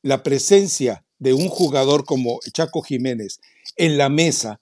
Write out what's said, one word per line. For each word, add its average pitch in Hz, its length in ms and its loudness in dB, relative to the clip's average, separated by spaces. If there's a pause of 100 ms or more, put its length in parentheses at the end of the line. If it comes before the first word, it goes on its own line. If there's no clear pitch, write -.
la 135 220 0
presencia 143 800 2 (160)
de 131 140 2
un 156 140 0
jugador 143 560 0
como 123 360 -2 (120)
Chaco 160 300 -4
Jiménez 120 580 -6 (380)
en 156 200 2
la 139 120 4
mesa 143 520 0